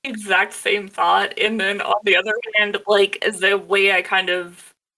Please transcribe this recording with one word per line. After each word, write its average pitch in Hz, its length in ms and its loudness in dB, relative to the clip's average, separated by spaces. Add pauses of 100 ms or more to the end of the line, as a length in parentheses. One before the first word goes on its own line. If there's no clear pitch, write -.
Exact 208 480 -2
same 202 340 -2
thought. 190 520 0
And 214 220 0
then 196 200 -2
on 202 240 0
the 196 120 4
other 196 180 0 (200)
hand, 208 320 0
like, 202 340 2 (200)
the 196 180 2
way 196 340 2
I 180 80 2
kind 185 300 -2
of 180 420 -8 (260)